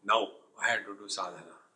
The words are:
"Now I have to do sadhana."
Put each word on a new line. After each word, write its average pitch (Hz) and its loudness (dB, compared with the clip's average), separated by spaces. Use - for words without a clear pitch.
"Now 113 8
I 117 2
have 113 0
to 101 -10
do 101 -14
sadhana." 87 -8